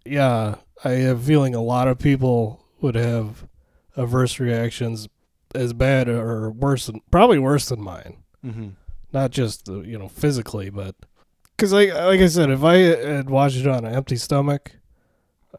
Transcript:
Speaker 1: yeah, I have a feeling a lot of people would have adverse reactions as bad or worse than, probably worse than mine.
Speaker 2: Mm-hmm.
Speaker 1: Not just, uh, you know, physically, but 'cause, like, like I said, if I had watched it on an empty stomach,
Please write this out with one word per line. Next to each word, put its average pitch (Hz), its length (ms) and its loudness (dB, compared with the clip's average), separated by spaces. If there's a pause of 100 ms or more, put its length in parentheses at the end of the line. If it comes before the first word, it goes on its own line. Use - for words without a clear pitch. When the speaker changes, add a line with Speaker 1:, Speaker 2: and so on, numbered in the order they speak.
Speaker 1:
yeah, 120 520 0 (260)
I 135 80 -2
have 127 280 0
a 120 40 -8
feeling 139 320 2
a 113 80 -4
lot 123 240 0
of 127 100 0
people 127 680 0 (160)
would 131 140 -2
have 117 540 -4 (500)
adverse 123 420 -2
reactions 117 680 -4 (480)
as 120 180 -4
bad 127 340 2
or 113 440 -4
worse 131 340 -2
than, 110 240 -12
probably 190 300 6
worse 135 300 0
than 113 120 -6
mine. 90 360 -14 (280)
Speaker 2:
Mm-hmm. 113 240 -12 (420)
Speaker 1:
Not 135 200 -2
just, 117 360 -6
uh, 98 140 -10
you 113 160 -14
know, 98 100 -14
physically, 110 600 -4
but 98 260 -12 (600)
'cause, 196 160 2
like, 202 180 6
like 180 300 2
I 180 60 8
said, 156 240 2
if 135 120 0
I 170 140 8
had 143 540 2
watched 135 260 2
it 131 100 -2
on 127 160 0
an 113 120 -6
empty 131 200 -2
stomach, 143 580 -2 (840)